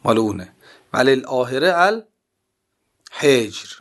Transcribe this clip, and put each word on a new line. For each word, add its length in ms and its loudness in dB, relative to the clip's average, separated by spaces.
مال 140 2
اونه. 380 -4
"وللآخر 680 0
الحجر". 580 0